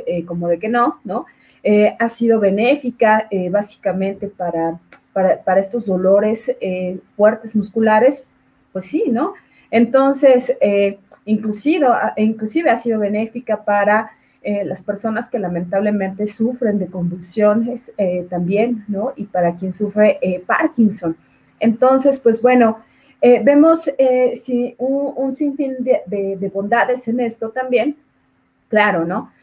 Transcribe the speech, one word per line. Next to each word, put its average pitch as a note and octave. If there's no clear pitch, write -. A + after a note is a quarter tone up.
eh, E3+
como E3+
de E3+
que G#3+
no, A#3+
¿no? A3
Eh, G#3
ha A#3
sido A3+
benéfica, G#3+
eh, F3+
básicamente G3
para, E3
para, F#3+
para F#3+
estos A3
dolores, G3+
eh, F#3
fuertes A3
musculares, A3
pues F#3
sí, F#4+
¿no? C#4
Entonces, C4
eh, G3+
inclusido, A3+
a-, -
inclusive A3
ha A#3
sido A3+
benéfica G#3+
para, G#3
eh, G3+
las -
personas A3
que G#3+
lamentablemente F#3+
sufren A3+
de F3+
convulsiones, G#3
eh, F3+
también, G3+
¿no? G#3
Y -
para F3
quien F#3
sufre, G#3
eh, F3+
Parkinson. G#3
Entonces, C4
pues A3+
bueno, A#3+
eh, B3
vemos, D4+
eh, B3+
sí, B3
un, C#4
un C4+
sinfín C#4
de, B3
de, G3
de G3
bondades A3+
en A#3
esto A3+
también, B3+
claro, G3+
¿no? F3+